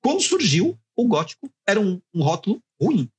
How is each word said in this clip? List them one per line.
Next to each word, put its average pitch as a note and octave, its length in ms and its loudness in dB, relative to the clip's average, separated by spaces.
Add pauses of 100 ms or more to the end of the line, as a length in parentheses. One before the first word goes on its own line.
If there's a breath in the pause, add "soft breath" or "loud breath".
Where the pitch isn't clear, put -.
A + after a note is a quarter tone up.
quando E4 200 0
surgiu, C4+ 560 0 (180)
o A#3+ 120 0
gótico E3 420 -2 (180)
era G3+ 120 2
um, F#3 220 -2 (120)
um E3 100 0
rótulo F3 380 -2 (200)
ruim. E3 380 0